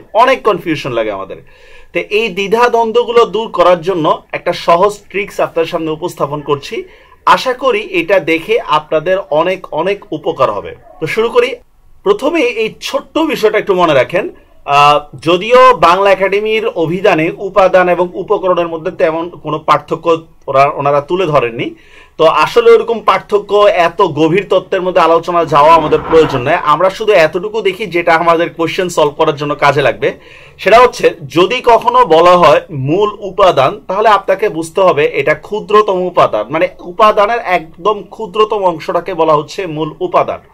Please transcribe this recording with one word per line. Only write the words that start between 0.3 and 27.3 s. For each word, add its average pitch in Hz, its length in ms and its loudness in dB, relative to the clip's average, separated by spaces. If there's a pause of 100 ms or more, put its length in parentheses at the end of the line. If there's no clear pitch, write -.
কনফিউশন 170 480 -4
লাগে 113 200 -2
আমাদের। 95 260 -10 (560)
তো 170 60 -4
এই 214 300 -4
দ্বিধা 202 400 0
দ্বন্দ্বগুলো 233 560 0
দূর 208 260 -6
করার 175 300 2
জন্য 175 400 -2 (100)
একটা 165 220 -6
সহজ 180 460 0 (100)
ট্রিক্স 196 300 -8
আপনাদের 165 320 -4
সামনে 160 200 -6
উপস্থাপন 156 500 -6
করছি, 160 420 -6 (420)
আশা 185 280 2
করি 247 280 -2 (100)
এটা 180 280 0
দেখে 165 400 -2
আপনাদের 156 580 -2 (120)
অনেক 170 440 -2
অনেক 185 380 -4
উপকার 151 400 -2
হবে। 87 240 -8 (240)
তো 160 80 -6
শুরু 226 220 -2
করি। 247 260 0 (480)
প্রথমে 262 380 0
এই 226 400 -4
ছোট্ট - 380 -6
বিষয়টা 214 380 0
একটু 196 160 -2
মনে 170 200 2
রাখেন, 165 360 0 (360)
আহ, 143 340 4 (220)
যদিও 233 520 4
বাংলা 185 380 2
একাডেমির 208 560 0
অভিধানে 175 680 0
উপাদান 185 520 2
এবং 175 240 0
উপকরণের 180 540 -4
মধ্যে 165 240 -8
তেমন 165 380 -2
কোনো 151 300 -10
পার্থক্য 160 580 -2 (300)
ওরা, 139 280 2
ওনারা 143 260 -2
তুলে 180 240 -4
ধরেননি, 135 500 -2 (420)
তো 156 80 2
আসলে 160 460 4
ওরকম 220 280 2
পার্থক্য 202 560 -2
এত 185 460 2
গভীর 160 480 0
তত্ত্বের 190 320 -2
মধ্যে 180 200 0
আলোচনা 170 440 2
যাওয়া 151 300 6
আমাদের 156 240 2 (100)
প্রয়োজন 143 320 2
নয়। 156 220 0
আমরা 160 260 2
শুধু 208 240 -4
এতটুকু 185 480 0